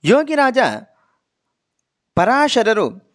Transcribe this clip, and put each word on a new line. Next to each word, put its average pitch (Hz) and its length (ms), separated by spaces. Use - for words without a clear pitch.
ಯೋಗಿರಾಜ 277 540
ಪರಾಶರರು 214 1000